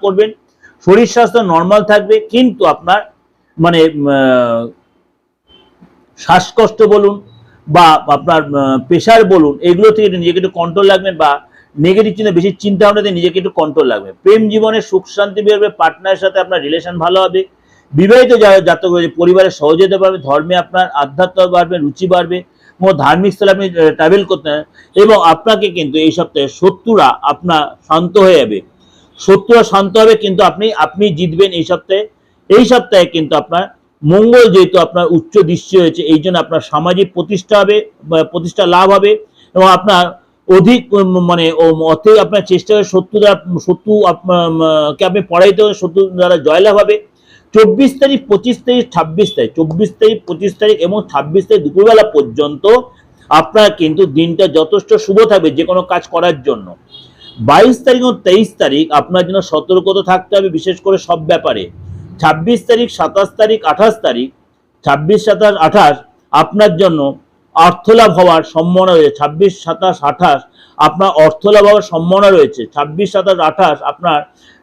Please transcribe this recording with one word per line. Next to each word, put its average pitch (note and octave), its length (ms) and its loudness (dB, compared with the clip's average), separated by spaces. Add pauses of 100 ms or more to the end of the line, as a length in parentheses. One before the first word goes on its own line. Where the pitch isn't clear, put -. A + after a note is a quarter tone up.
করবেন। G3+ 320 -2 (520)
শরীর G#3 220 4
স্বাস্থ্য A#3 320 0
নরমাল F#3+ 460 0
থাকবে, G#3 360 0
কিন্তু G#3+ 440 -2
আপনার F3 360 -2 (580)
মানে, E3 260 2
উম, D3 240 -2
আহ, B2 600 0 (1500)
শ্বাসকষ্ট F#3 680 0
বলুন G3+ 380 2 (480)
বা D#3 380 4
আপনার, D3+ 360 0
আহ, C#3 360 -2
প্রেশার F3 460 2
বলুন, D#3 340 2
এগুলো F3 320 2
থেকে G#3+ 140 0
একটু F#3 140 -2
নিজেকে E3+ 200 -2
একটু F#3 120 -4
কন্ট্রোল F3 400 -2
রাখবেন F#3+ 260 -2
বা D3+ 240 -2 (380)
নেগেটিভ F#3+ 380 0
চিন্তা, G#3+ 160 -2
বেশি F3 260 0
চিন্তা G3+ 280 0
ভাবনাতে G3+ 240 0
নিজেকে F3 280 -4
একটু G3 120 -6
কন্ট্রোল D3+ 420 -2
রাখবেন। G2 300 -8
প্রেম G#3+ 260 2
জীবনে G#3+ 340 -2
সুখ F#3+ 240 -4
শান্তি G3+ 360 -6
বেরোবে, G#3 260 0
পার্টনারের E3+ 480 -4
সাথে F#3 240 -4
আপনার F3+ 220 -4
রিলেশন E3+ 360 -8
ভালো F3+ 240 0
হবে। F#3 220 -2 (480)
বিবাহিত A3+ 420 4
যা-, G3+ 260 6
জাতক F3 320 -2
রয়েছে, E3+ 240 -2
পরিবারের F#3 340 2
সহযোগিতা F3+ 480 0
বাড়বে, F#3+ 200 -2
ধর্মে D3+ 380 -4
আপনার F3 340 -2
আধ্যাত্ম F3 600 -2
বাড়বে, F3 280 -2
রুচি D3 280 -6
বাড়বে। F3+ 360 -2 (380)
কোনো F#3 120 2 (120)
ধার্মিক F3 300 0
স্থলে G3 200 2
আপনি, G3 140 -6
আহ, E3 300 0
ট্রাভেল F3+ 320 2
করতে D3+ 200 -6
পারেন। D3 140 -6 (380)
এবং G#3+ 140 4 (160)
আপনাকে G#3 340 -2 (120)
কিন্তু D3+ 200 -6
এই D#3 200 0
সপ্তাহে C#3+ 300 -4 (120)
শত্রুরা F#3+ 480 0 (240)
আপনার E3 300 -2 (260)
শান্ত F3 260 -2 (100)
হয়ে F3+ 160 4
যাবে, G#2+ 180 -4 (600)
শত্রুরা G3+ 420 2 (100)
শান্ত G3 200 0 (100)
হবে, A3 120 6 (100)
কিন্তু F#3+ 160 -2 (100)
আপনি, F#3 160 -6 (180)
আপনি F#3+ 200 -4 (140)
জিতবেন F3+ 400 -2
এই D#3+ 120 -2
সপ্তাহে। F#3+ 320 -4 (480)
এই A3+ 220 6
সপ্তাহে G3 420 2
কিন্তু D#3 180 -4 (100)
আপনার F3 220 -4 (380)
মঙ্গল A3 420 4 (100)
যেহেতু F#3 220 2 (100)
আপনার F3 200 -4 (100)
উচ্চ - 180 -4 (160)
দৃষ্টি F3 300 -6
হয়েছে, E3+ 220 0
এই D#3 220 2
জন্য F3+ 200 -2
আপনার D#3+ 260 -6
সামাজিক F3 360 -2 (100)
প্রতিষ্ঠা F#3 460 -4
হবে, G#3 140 0 (320)
বা E3 80 -2 (160)
প্রতিষ্ঠা F3 340 -4
লাভ F3+ 300 2
হবে, G3+ 160 2 (420)
এবং F#3 140 4 (100)
আপনার F3+ 260 0 (440)
অধিক, F#3+ 320 4 (120)
উম, F#3+ 220 0 (160)
মানে, E3+ 160 0 (160)
ও, - 20 2 (280)
অর্থে G#3+ 180 0 (140)
আপনার F#3 180 -2 (100)
চেষ্টা F3+ 220 -2
করে G#3 200 0
শত্রু F#3 280 -2
দ্বারা, G3+ 160 2 (280)
শত্রু F#3 260 -4 (180)
আপ-, E3+ 200 -6
উম, E3+ 280 -2 (380)
কে - 80 -4
আপনি F#3 160 -2 (120)
পরাজিত F#3 280 2
করে G#3 220 0
শত্রু F3+ 200 -2 (160)
দ্বারা F3+ 180 2
জয়লাভ E3 440 2
হবে। G3+ 140 2 (580)
চব্বিশ G#3+ 480 2
তারিখ, C#4 280 -2
পঁচিশ A3+ 280 -2 (100)
তারিখ, B3 280 -2
ছাব্বিশ D#3+ 420 -2
তারিখ, A2+ 200 -2
চব্বিশ D#3+ 340 -4
তারিখ, A3 360 -2
পঁচিশ F3+ 320 -8
তারিখ G#3+ 200 0
এবং F#3 240 -4 (100)
ছাব্বিশ D3+ 360 -4
তারিখ G3+ 140 2
দুপুরবেলা G3+ 400 2
পর্যন্ত C#3+ 640 -4 (600)
আপনার G#3 420 2
কিন্তু E3 360 -2
দিনটা E3 400 -2
যথেষ্ট D#3+ 480 0
শুভ G#3+ 340 2
থাকবে F3+ 220 0
যে D3+ 140 -4
কোনো F3+ 180 -2
কাজ F3+ 260 -6
করার E3+ 340 -4
জন্য। G#2 340 -8 (640)
বাইশ G3 440 2
তারিখ B3+ 180 0
এবং B3 220 -2
তেইশ G3+ 340 0
তারিখ D3 320 -2
আপনার F3+ 360 -2
জন্য F#3 160 -4
সতর্কতা F#3 600 -2
থাকতে F#3 340 -4
হবে, F#3+ 120 0
বিশেষ F3 320 -6
করে F#3+ 180 -2
সব D#3+ 280 -6
ব্যাপারে। C3+ 440 -4 (500)
ছাব্বিশ E3 460 -2
তারিখ, A#3+ 240 0
সাতাশ G3 460 -4
তারিখ, G#3+ 280 -2
আঠাশ F#3 380 0
তারিখ, C3 300 -4 (520)
ছাব্বিশ, D3+ 400 0
সাতাশ, G3+ 320 0
আঠাশ D#3+ 400 2 (340)
আপনার F3 460 0
জন্য D#3 420 -2 (360)
অর্থ F3 360 0
লাভ A3 200 4
হওয়ার E3 320 2
সম্ভাবনা F3+ 500 -2
রয়েছে। D3+ 240 2
ছাব্বিশ, D#3+ 460 -2
সাতাশ, E3+ 400 -4
আঠাশ C#3+ 400 0 (340)
আপনার D#3+ 340 0
অর্থ D#3 360 2
লাভ G#3 180 4
হওয়ার G#3 180 4
সম্ভাবনা F#3+ 480 0
রয়েছে। C3 360 0
ছাব্বিশ, D3+ 460 -6
সাতাশ, F#3+ 260 -2
আঠাশ D#3+ 440 -2
আপনার D3+ 400 -6 (400)